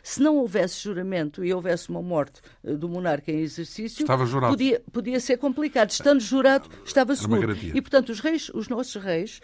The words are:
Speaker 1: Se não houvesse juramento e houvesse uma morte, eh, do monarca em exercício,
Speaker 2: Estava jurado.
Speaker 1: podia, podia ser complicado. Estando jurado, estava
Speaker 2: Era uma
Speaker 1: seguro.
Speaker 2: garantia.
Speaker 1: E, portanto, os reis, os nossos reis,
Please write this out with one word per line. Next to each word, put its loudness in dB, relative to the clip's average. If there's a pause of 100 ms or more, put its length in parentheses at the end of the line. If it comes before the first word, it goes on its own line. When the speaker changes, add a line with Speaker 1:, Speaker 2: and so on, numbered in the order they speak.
Speaker 1:
Se -6
não 6
houvesse 0
juramento -4
e 0
houvesse -2
uma -6
morte, -2 (240)
eh, -4
do -4
monarca -2
em -2
exercício, -8
Speaker 2:
Estava 2
jurado. 2
Speaker 1:
podia, 2 (100)
podia -2
ser 0
complicado. 0
Estando 4
jurado, 4 (160)
estava 2
Speaker 2:
Era -2
uma -6
Speaker 1:
seguro. 4
Speaker 2:
garantia. -2
Speaker 1:
E, 2
portanto, 2
os -8
reis, -2
os -6
nossos -6
reis, -4